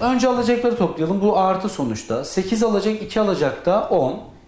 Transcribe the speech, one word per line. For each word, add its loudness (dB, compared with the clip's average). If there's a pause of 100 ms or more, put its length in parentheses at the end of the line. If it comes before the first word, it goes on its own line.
Önce 2
alacakları 0
toplayalım. 0
Bu 2
artı 2
sonuçta. -4
Sekiz 0
alacak, 0
iki -2
alacak 0
da 2
on. 0 (280)